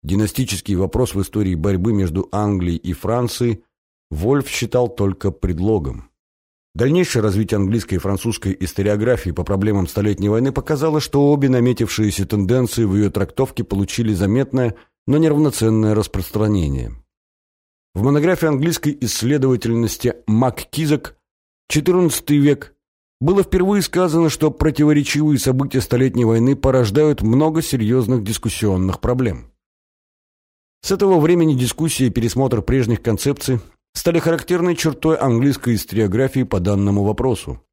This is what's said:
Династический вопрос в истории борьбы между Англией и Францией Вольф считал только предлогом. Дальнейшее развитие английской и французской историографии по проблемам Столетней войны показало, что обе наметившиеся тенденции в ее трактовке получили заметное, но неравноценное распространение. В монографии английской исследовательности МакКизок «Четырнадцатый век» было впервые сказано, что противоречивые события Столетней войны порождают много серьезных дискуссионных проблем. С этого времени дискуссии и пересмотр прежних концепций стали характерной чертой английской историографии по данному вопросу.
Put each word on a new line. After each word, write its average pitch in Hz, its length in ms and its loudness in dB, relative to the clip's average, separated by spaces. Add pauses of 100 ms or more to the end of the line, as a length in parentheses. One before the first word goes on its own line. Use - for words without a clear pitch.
Династический 101 720 -2
вопрос 98 400 -2
в 98 60 0
истории 95 340 -2
борьбы 95 380 0
между 92 380 -2
Англией 95 460 -2
и 90 160 -6
Францией 117 720 -2 (480)
Вольф 117 360 0
считал 123 420 -2
только 98 420 -2
предлогом. 87 800 -2 (680)
Дальнейшее 135 480 0
развитие 107 340 0
английской 101 380 -2
и 85 40 0
французской 98 600 -4
историографии 104 720 -2
по 85 120 -6
проблемам 98 440 0
Столетней 101 420 -2
войны 123 220 0
показало, 151 480 -2
что 143 320 2
обе 139 180 2
наметившиеся 113 760 0
тенденции 113 560 0
в 95 120 2
ее 104 140 2
трактовке 110 540 -4
получили 104 500 -2
заметное, 120 640 0 (320)
но 139 100 2
неравноценное 113 760 2
распространение. 92 960 -2 (1040)
В 101 80 -2
монографии 151 440 2
английской 151 540 0
исследовательности 117 1160 0 (100)
МакКизок 131 880 -2 (500)
«Четырнадцатый 160 720 0
век» 143 380 2 (440)
было 185 220 2
впервые 190 400 2
сказано, 165 480 2
что 151 220 0
противоречивые 147 880 2
события 135 420 0
Столетней 123 440 0
войны 117 300 4
порождают 135 680 2
много 156 400 2
серьезных 120 600 0
дискуссионных 95 800 -2
проблем. 113 500 -2 (1300)
С - 80 -4
этого 190 280 4
времени 160 360 4
дискуссии 131 500 0
и 110 60 2
пересмотр 120 500 0
прежних 120 400 0
концепций 123 580 -2 (340)
стали 170 260 0
характерной 170 560 0
чертой 160 420 0
английской 123 560 0
историографии 110 720 0
по 104 160 -2
данному 101 440 0
вопросу. 104 680 -4